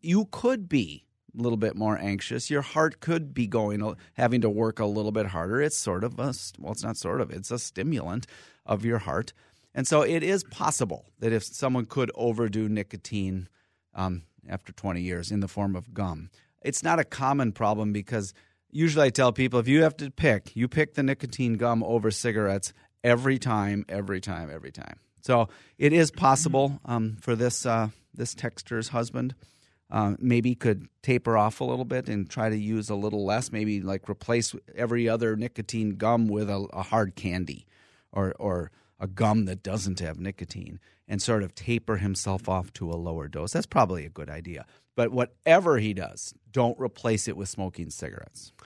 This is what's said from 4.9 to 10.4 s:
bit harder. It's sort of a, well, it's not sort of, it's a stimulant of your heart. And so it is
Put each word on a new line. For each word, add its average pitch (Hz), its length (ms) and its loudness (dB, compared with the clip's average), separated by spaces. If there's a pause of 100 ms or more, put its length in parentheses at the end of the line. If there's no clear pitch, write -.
bit 104 160 0
harder. 92 340 -2
It's 151 160 0
sort 95 260 -2
of 123 160 -4
a, 127 140 -2 (260)
well, 82 120 -8
it's - 120 -8
not 113 140 -4
sort 120 240 -2
of, - 80 -4
it's 95 220 -10
a 123 80 -4
stimulant 101 680 -4 (400)
of 104 180 -2
your 117 140 0
heart. 90 340 -4 (420)
And 135 140 -2
so 151 140 6
it 156 200 2
is 185 220 0